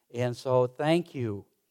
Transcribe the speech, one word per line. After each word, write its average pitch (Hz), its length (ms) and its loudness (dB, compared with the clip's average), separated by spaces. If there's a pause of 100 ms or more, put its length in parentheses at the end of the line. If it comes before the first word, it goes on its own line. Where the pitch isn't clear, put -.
(120)
And 123 240 -2
so 127 300 2
thank 156 480 0
you, 110 320 -6 (240)